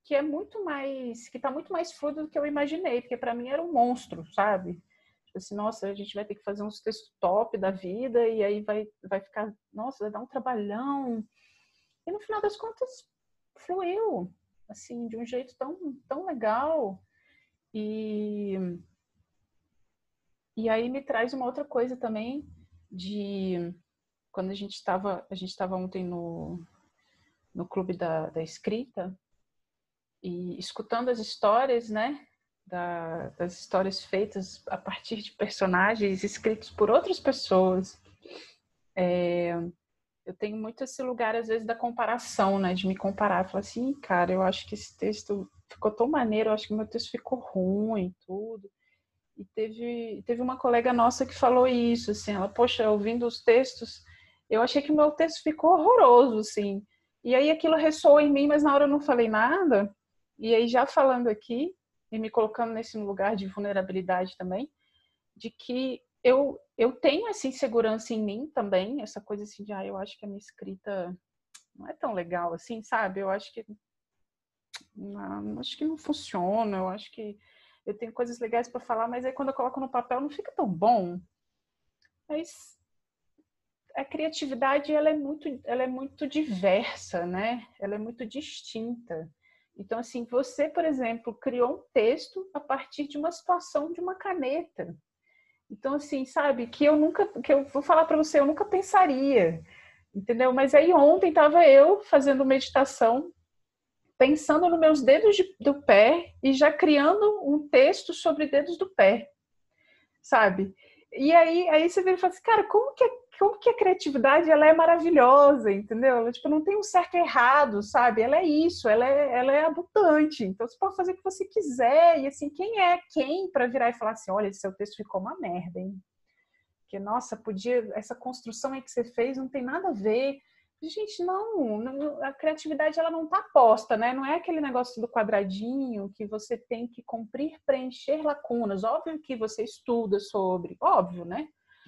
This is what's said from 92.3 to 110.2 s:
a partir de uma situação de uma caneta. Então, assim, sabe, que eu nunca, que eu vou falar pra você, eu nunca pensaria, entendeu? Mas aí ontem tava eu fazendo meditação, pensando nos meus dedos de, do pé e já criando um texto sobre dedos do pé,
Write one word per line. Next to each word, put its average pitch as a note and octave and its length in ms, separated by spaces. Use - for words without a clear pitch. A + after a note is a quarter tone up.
a D4 60
partir C#4+ 480
de C#4+ 100
uma D#4+ 140
situação E4+ 600
de E4+ 80
uma F#4 160
caneta. D#4 800
Então, C4+ 260
assim, C#4+ 300
sabe, C4+ 420
que - 180
eu D4+ 100
nunca, D#4+ 300
que D#4 100
eu C#4 140
vou C#4 160
falar D#4+ 240
pra D#4+ 120
você, D#4 220
eu C#4 60
nunca D#4 200
pensaria, C#4 960
entendeu? A#3+ 400
Mas C4+ 220
aí E4 180
ontem D#4+ 400
tava D#4+ 320
eu D4 360
fazendo C#4 440
meditação, C4 840
pensando D4+ 520
nos E4+ 100
meus D#4 220
dedos D#4+ 340
de, F#4 240
do C#4+ 220
pé A#3+ 520
e C4+ 100
já D4 180
criando F4+ 720
um D4 240
texto D#4+ 460
sobre D4+ 320
dedos D4 320
do F#4+ 100
pé, G#3+ 440